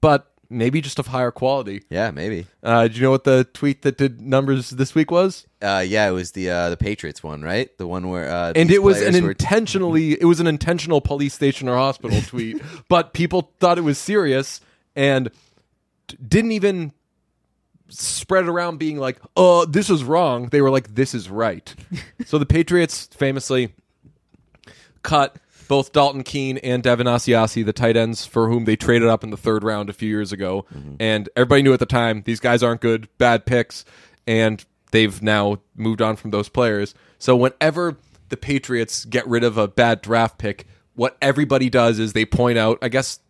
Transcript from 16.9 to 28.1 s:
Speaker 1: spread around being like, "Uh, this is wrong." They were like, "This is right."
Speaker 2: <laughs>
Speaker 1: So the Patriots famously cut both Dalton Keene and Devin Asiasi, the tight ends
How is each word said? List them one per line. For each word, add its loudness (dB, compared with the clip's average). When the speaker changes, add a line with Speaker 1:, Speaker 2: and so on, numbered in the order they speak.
Speaker 1:
spread -2
around -2
being -4
like, -4
"Uh, 6
this 0
is 2
wrong." 0
They 2
were 4
like, -2
"This -2
is -8
right." -6
Speaker 2:
<laughs> -14
Speaker 1:
So 0
the 0
Patriots 0
famously -2
cut 0
both 0
Dalton 2
Keene -6
and -2
Devin 2
Asiasi, 2
the -2
tight 2
ends -2